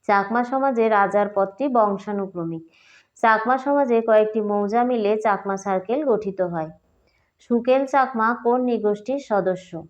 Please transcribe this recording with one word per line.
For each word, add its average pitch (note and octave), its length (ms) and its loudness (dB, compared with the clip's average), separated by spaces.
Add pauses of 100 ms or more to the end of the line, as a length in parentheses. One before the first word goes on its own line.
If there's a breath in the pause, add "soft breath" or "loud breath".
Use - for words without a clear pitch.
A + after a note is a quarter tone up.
চাকমা G3+ 360 2
সমাজে C4 440 0
রাজার G3+ 460 2
পদটি G3 340 -2
বংশানুক্রমিক। G3 960 -2 (580 soft breath)
চাকমা A3+ 420 4
সমাজে C#4 340 2 (100)
কয়েকটি G#3+ 320 4
মৌজা G#3 440 0
মিলে A3+ 280 0 (120)
চাকমা G3 320 -2
সার্কেল F#3+ 480 -4
গঠিত G3 360 -2 (120)
হয়। D#3+ 180 -6 (760)
সুকেল B3+ 420 0
চাকমা B3+ 420 0 (160)
কোন A#3+ 200 2
নৃগোষ্ঠীর G#3 560 -2 (100)
সদস্য? F#3 400 -2 (200)